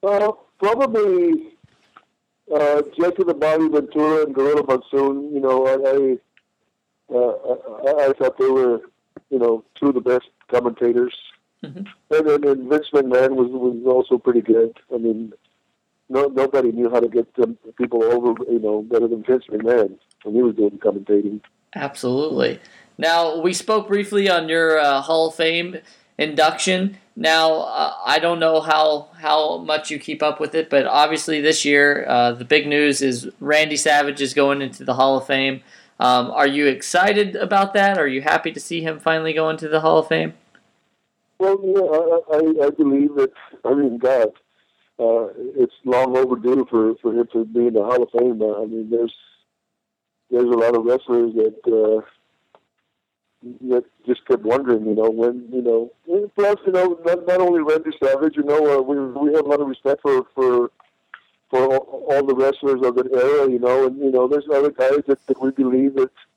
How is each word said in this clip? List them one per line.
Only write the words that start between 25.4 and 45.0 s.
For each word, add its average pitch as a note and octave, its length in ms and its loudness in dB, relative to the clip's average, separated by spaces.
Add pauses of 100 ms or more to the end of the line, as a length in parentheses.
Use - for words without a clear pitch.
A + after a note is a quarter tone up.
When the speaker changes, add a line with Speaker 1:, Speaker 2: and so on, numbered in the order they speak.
Speaker 2:
induction. D#3 800 -2 (200)
Now, D#3+ 420 2
uh, D3+ 340 -4 (100)
I C#3 140 0
don't E3 200 -2
know D#3+ 220 2
how, D#3 480 0 (100)
how D#3 400 -2
much D#3 320 -6
you D3+ 80 -8
keep D3+ 240 -8
up D3+ 160 -2
with D3+ 160 -6
it, D#3+ 140 -2
but C#3 180 2
obviously D3+ 540 0
this D3+ 240 0
year, C#3+ 420 2
uh, B2 260 2
the A#2+ 120 -10
big C#3+ 220 0
news D3 340 0
is B2+ 280 -4 (120)
Randy D3+ 360 0
Savage D3 440 0
is C3+ 140 -4
going C#3 260 2
into C3+ 240 -12
the B2+ 100 -2
Hall C3+ 220 2
of C3 100 -4
Fame. C3+ 360 -2 (360)
Um, B2 320 2
are C#3+ 160 0
you C#3+ 200 0
excited F#3 680 0
about G3 380 -2
that? G3 240 2
Are D#3+ 100 0
you C3 140 -4
happy D#3+ 320 -2
to D3 80 -14
see E3+ 220 -10
him D#3+ 180 -8
finally D#3+ 320 -2
go D#3+ 160 -2
into D#3+ 180 -6
the D#3 140 0
Hall D#3+ 180 4
of D#3+ 100 -2
Fame? D#3+ 260 -2 (1040)
Speaker 1:
Well, G3 240 2
yeah, F#3+ 180 0
I, E3 560 0
I, D#3 300 2
I C#3+ 40 2
believe C#3+ 440 0
that, C3+ 180 0 (320)
I A#2+ 80 0
mean, C3+ 240 0
God, B2 320 2 (720)
uh, A2+ 300 0 (280)